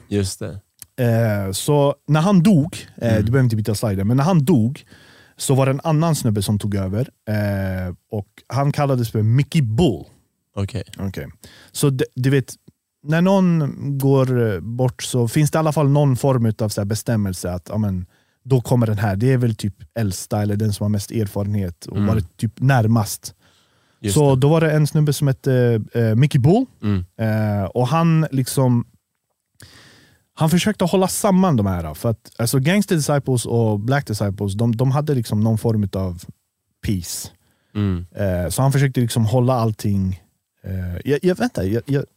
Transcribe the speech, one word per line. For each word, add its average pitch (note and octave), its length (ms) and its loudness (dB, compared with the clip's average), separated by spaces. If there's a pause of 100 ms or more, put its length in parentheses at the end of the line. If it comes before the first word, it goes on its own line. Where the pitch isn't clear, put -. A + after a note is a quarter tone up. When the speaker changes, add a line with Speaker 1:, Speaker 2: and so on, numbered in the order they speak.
Speaker 1:
Just G2 320 -2
det. G2 200 -10 (380)
Speaker 2:
Eh, A2+ 540 0
så C#3+ 440 0 (120)
när D3+ 140 4
han F#3 220 4
dog, E3 340 2 (200)
eh, A#2 140 0
Speaker 1:
Mm. G#2+ 140 2
Speaker 2:
du A2 60 0
behöver C3+ 120 2
inte A2+ 120 2
byta G#2+ 200 -2
slide, G2 280 -2
men A#2 140 2
när C#3 60 2
han D#3+ 220 2
dog B2+ 380 2 (540)
så - 180 0
var C3 100 2
det C3+ 60 0
en C#3+ 120 -4
annan D#3+ 320 2
snubbe A2 260 -2
som G#2 180 0
tog G2+ 160 -4
över, G2 340 -4 (200)
eh, G2 640 -4 (180)
och G#2+ 160 -8 (200)
han C#3 240 -2
kallades C3+ 400 0
för A2 100 0
Mickey C3+ 400 2
Bull. A2 420 0 (520)
Speaker 1:
Okej. G2+ 280 -6 (160)
Speaker 2:
Okej. F2+ 280 -8 (440)
Så - 180 0
d-, C3+ 160 -2 (100)
du C3 140 0
vet, C3+ 240 0 (500)
när D#3 180 0
någon F3 520 2 (240)
går, C3 560 2
eh, F2 60 -4
bort A#2 440 -4
så A#2+ 240 0
finns D3 240 2
det D#3 60 0
i - 20 4
alla D#3 120 2
fall D3 180 2
någon C#3+ 280 4
form B2+ 280 2
utav A2 240 -2
så G#2 120 -4
här G2+ 40 -2
bestämmelse G2+ 640 -4
att, F2+ 180 -8
ja, G#2 80 -6
men, G2 280 -2 (380)
då B2+ 180 2
kommer A#2+ 260 2
den G#2+ 100 -2
här. G2+ 180 0
Det B2+ 180 2
är C3 40 2
väl A#2+ 180 0
typ G2+ 200 -6 (240)
äldsta G#2 420 -4
eller G#2 140 -2
den G#2+ 180 -2
som G2 100 -6
har G#2 60 0
mest G#2 220 -4
erfarenhet G2+ 760 -4
och - 120 -8
Speaker 1:
Mm. G2+ 100 0
Speaker 2:
varit G#2+ 300 -4
typ A2+ 220 -4
närmast. A#2 760 0 (640)
Speaker 1:
Just G2+ 140 -2
Speaker 2:
Så C#3+ 200 4
Speaker 1:
det. C3 60 0
Speaker 2:
då C#3+ 80 4
var D#3+ 120 4
det D#3+ 100 2
en D3+ 160 2
snubbe D3+ 260 0
som C#3+ 140 0
hette, B2 540 2 (120)
eh, A2+ 220 2
Mickey C#3 240 2
Bull. F#3 260 4 (180)
Speaker 1:
Mm. G2 220 -2 (120)
Speaker 2:
Eh, G#2+ 480 0
och B2 220 -2
han D#3+ 440 2
liksom, B2+ 540 0 (1500)
han D#3+ 160 0
försökte F#3 360 2
hålla F#3 220 2
samman F#3 500 2
de G#2 80 2
här, F2 280 -4
för A#2 160 -4
att, - 280 -6
alltså, B2 220 0
Gangster F#3 360 2
Disciples C3+ 500 -2
och A2+ 340 0
Black C3 280 -2
Disciples, G2+ 460 -4
de, A2+ 220 -2
de B2+ 160 0
hade D3 240 -2
liksom A2+ 240 -2
någon A2 180 0
form A2 260 0
utav F#2+ 400 -6 (640)
peace. - 440 -6 (460)
Speaker 1:
Mm. F#2+ 300 -2 (100)
Speaker 2:
Eh, F2+ 340 -2
så F2+ 120 -2
han C3+ 100 4
försökte C3+ 300 0
liksom A#2 240 0
hålla B2 280 2
allting... G#2 680 -2 (420)
Eh, F#2 320 -8 (160)
jag, D3 120 0
jag, F3+ 120 2
vänta, A3+ 300 -4
jag, G#2+ 200 -2
jag C#3 180 -2 (140)